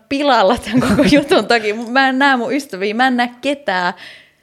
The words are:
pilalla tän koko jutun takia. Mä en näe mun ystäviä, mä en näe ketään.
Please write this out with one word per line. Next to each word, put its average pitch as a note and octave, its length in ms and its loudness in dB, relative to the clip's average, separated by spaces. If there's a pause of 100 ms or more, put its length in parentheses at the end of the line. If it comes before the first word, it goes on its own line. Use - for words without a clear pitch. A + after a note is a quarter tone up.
pilalla B3 500 2
tän A3+ 220 -2
koko A#3+ 220 2 (100)
jutun C#4+ 340 2
takia. G#3+ 280 0
Mä B3 340 0
en C4 100 -2
näe C#4 180 2
mun A#3+ 180 -2
ystäviä, G#3 400 -6
mä B3 120 2
en B3+ 100 0
näe A#3+ 140 -2 (100)
ketään. F#3+ 540 -4 (480)